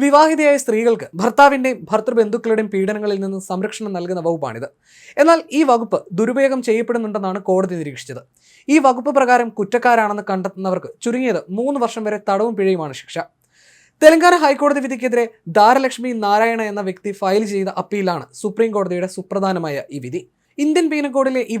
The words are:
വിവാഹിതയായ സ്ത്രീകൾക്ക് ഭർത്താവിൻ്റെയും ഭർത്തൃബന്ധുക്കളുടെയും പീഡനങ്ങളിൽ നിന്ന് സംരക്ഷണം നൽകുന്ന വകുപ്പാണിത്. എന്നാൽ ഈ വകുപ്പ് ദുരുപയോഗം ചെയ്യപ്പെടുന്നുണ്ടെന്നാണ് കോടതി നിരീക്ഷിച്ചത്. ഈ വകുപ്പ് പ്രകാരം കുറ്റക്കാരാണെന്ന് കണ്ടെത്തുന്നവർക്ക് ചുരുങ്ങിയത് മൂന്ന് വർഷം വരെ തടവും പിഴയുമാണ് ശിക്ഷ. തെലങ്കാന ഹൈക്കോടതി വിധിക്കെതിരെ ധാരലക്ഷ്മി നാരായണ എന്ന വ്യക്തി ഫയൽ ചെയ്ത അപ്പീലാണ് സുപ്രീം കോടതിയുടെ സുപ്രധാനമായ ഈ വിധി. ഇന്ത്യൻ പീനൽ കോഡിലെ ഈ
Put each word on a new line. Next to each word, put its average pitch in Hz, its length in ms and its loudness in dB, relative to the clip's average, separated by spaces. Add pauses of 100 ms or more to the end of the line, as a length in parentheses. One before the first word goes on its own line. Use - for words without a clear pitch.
വിവാഹിതയായ 294 600 6
സ്ത്രീകൾക്ക് 233 440 0 (140)
ഭർത്താവിൻ്റെയും 254 580 4 (120)
ഭർത്തൃബന്ധുക്കളുടെയും 214 840 0
പീഡനങ്ങളിൽ 208 500 -2
നിന്ന് 190 140 -6 (100)
സംരക്ഷണം 202 480 -6
നൽകുന്ന 175 300 -6
വകുപ്പാണിത്. 135 420 -4 (540)
എന്നാൽ 330 180 4 (180)
ഈ 320 120 4
വകുപ്പ് 226 300 0 (180)
ദുരുപയോഗം 254 500 0
ചെയ്യപ്പെടുന്നുണ്ടെന്നാണ് 214 800 -4
കോടതി 185 320 0
നിരീക്ഷിച്ചത്. 131 420 -12 (460)
ഈ 294 180 4
വകുപ്പ് 254 320 0
പ്രകാരം 240 320 4 (100)
കുറ്റക്കാരാണെന്ന് 214 720 0
കണ്ടെത്തുന്നവർക്ക് 185 600 -6 (140)
ചുരുങ്ങിയത് 240 340 -2 (200)
മൂന്ന് 277 240 -2
വർഷം 226 240 -4
വരെ 208 200 -4
തടവും 208 320 0
പിഴയുമാണ് 170 400 -2
ശിക്ഷ. - 180 -14 (840)
തെലങ്കാന 330 320 8 (100)
ഹൈക്കോടതി 285 400 2
വിധിക്കെതിരെ 240 400 -2 (320)
ധാരലക്ഷ്മി 247 540 4 (120)
നാരായണ 220 480 2
എന്ന 202 160 -6
വ്യക്തി 190 320 -8
ഫയൽ 202 320 0
ചെയ്ത 196 180 -4 (140)
അപ്പീലാണ് 185 420 -4 (180)
സുപ്രീം 220 340 0
കോടതിയുടെ 180 400 -2
സുപ്രധാനമായ 185 600 -4 (200)
ഈ 139 80 -10
വിധി. 151 180 -8 (360)
ഇന്ത്യൻ 320 320 2
പീനൽ 294 240 -2
കോഡിലെ 262 260 0 (120)
ഈ - 80 -4